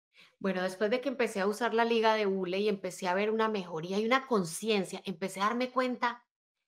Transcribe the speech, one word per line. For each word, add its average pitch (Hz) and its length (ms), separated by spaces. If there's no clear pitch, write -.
Bueno, 185 240
después 190 280
de 247 100
que 277 80
empecé 226 320
a 190 60
usar 214 260
la 233 120
liga 220 300
de 214 120
hule 190 320
y 214 100
empecé 190 380
a 180 60
ver 208 180
una 220 180
mejoría 180 500
y 220 60
una 262 220
conciencia, 190 800
empecé 190 360
a 202 40
darme 240 260
cuenta 247 540